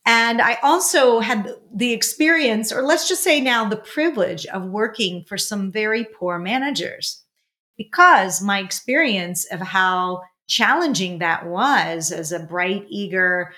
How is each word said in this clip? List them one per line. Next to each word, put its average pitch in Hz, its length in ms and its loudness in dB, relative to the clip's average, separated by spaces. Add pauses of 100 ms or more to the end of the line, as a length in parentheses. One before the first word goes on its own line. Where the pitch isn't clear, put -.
And 233 380 4
I 233 220 2
also 285 560 4
had 214 340 -2 (180)
the 233 220 0
experience, 233 800 2
or - 100 -2
let's 302 260 2
just 370 160 -2
say 311 160 4
now 233 300 0
the 214 80 -2
privilege 208 680 -2
of 185 180 -8
working 190 600 -4
for 202 120 -10
some 196 340 -4
very 220 340 -2
poor 180 340 -4
managers, 262 840 -4 (540)
because 214 640 4
my 196 180 0
experience 196 840 -2
of 180 140 -8
how 180 640 0 (240)
challenging 220 720 0
that 170 260 -2
was 170 640 0
as 165 200 -8
a 170 80 -4
bright, 180 500 -4
eager 180 680 -2